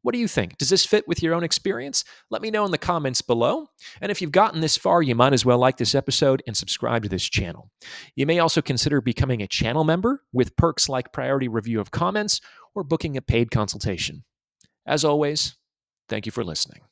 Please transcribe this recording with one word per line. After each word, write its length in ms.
What 140
do 40
you 80
think? 300
Does 140
this 160
fit 200
with 160
your 120
own 100
experience? 600
Let 100
me 100
know 140
in 60
the 80
comments 420
below. 480
And 100
if 120
you've 100
gotten 300
this 160
far, 240
you 120
might 200
as 100
well 140
like 180
this 180
episode 520
and 100
subscribe 460
to 80
this 140
channel. 460
You 80
may 140
also 240
consider 400
becoming 400
a 40
channel 380
member 480
with 240
perks 320
like 240
priority 360
review 320
of 100
comments 500
or 80
booking 340
a 60
paid 280
consultation. 760
As 180
always, 520
thank 160
you 80
for 100
listening. 500